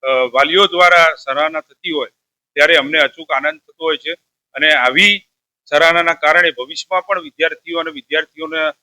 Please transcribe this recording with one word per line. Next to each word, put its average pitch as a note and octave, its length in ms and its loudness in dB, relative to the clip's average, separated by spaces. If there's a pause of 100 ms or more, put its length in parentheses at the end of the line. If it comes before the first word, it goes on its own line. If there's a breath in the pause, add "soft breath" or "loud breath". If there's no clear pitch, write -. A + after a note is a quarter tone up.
અ, C3 40 -6
વાલીઓ C3+ 600 2
દ્વારા F3 480 4
સરાહના D3+ 460 -4
થતી E3 300 -12
હોય C3+ 180 -4 (440)
ત્યારે D3+ 220 4
અમને D3+ 240 0
અચૂક D3+ 320 -4
આનંદ D3+ 280 -4
થતો - 240 -20
હોય D#3 140 -2
છે D#3 160 -10 (420)
અને D3+ 180 2
આવી D#3+ 520 2 (400)
સરાહનાના E3 480 2
કારણે D#3+ 380 2
ભવિષ્યમાં D3 540 -6
પણ F#3+ 160 -4
વિદ્યાર્થીઓ D#3+ 580 -6
અને D#3+ 120 -8
વિદ્યાર્થીઓના D#3 920 -6